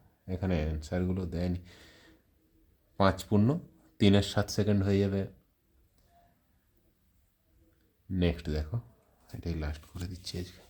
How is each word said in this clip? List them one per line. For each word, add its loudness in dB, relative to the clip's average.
এখানে -2
অ্যান্সারগুলো -2
দেয়নি। -4
পাঁচ 4
পূর্ণ 2
তিনের 8
সাত -2
সেকেন্ড 0
হয়ে 2
যাবে। 0
নেক্সট 0
দেখো, -4
এটাই -6
লাস্ট -8
করে -10
দিচ্ছি -12
আজকে। -14